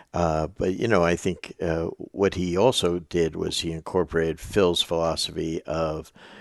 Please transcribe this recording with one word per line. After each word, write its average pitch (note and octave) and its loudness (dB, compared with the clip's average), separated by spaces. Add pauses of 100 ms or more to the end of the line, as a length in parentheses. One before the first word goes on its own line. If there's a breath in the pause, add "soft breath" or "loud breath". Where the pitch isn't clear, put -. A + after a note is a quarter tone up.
(120 loud breath)
Uh, D#2+ 2
but, F#2+ -2
you A2+ -2
know, F#2 6
I E2+ 4
think, - -4
uh, E2 0 (120)
what - 0
he F2 -2
also F#2+ 2
did E2 0
was E2 -4
he E2+ -4
incorporated D#2+ -2
Phil's F2+ 2
philosophy E2 -2
of, D#2 -4 (280 loud breath)